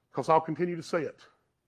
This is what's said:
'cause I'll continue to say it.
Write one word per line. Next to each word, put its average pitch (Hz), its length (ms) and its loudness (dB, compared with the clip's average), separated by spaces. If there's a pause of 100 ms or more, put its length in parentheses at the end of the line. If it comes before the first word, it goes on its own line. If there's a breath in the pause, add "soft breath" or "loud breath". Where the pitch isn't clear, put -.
(100)
'cause 139 180 -2
I'll 160 120 6
continue 165 340 -2
to 165 80 -8
say 170 200 -2
it. - 220 -8 (440)